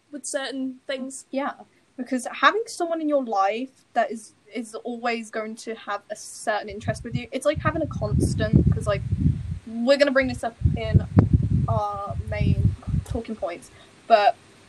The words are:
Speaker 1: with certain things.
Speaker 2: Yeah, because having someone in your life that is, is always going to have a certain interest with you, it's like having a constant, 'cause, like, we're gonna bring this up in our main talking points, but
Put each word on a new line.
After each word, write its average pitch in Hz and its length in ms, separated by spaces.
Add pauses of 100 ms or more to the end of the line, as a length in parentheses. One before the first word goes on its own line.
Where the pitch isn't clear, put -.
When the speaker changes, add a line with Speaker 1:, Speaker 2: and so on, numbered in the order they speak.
(100)
Speaker 1:
with 285 160
certain 262 600
things. 269 420
Speaker 2:
Yeah, 262 220 (440)
because 247 300 (140)
having 359 260
someone 330 340
in 302 80
your 277 160
life 214 460 (220)
that 226 180
is, 226 220 (200)
is 226 220
always 233 560
going 220 260
to 220 200
have 202 340
a 214 60
certain 208 520
interest 214 360
with 233 100
you, 240 160
it's 262 160
like 302 160
having 311 200
a 285 40
constant, - 840
'cause, 220 160
like, 202 140 (640)
we're 233 300
gonna 285 140
bring 262 160
this 247 160
up 233 140 (200)
in 220 300 (600)
our 202 480 (120)
main - 460 (300)
talking 226 320
points, - 340 (380)
but 208 280 (320)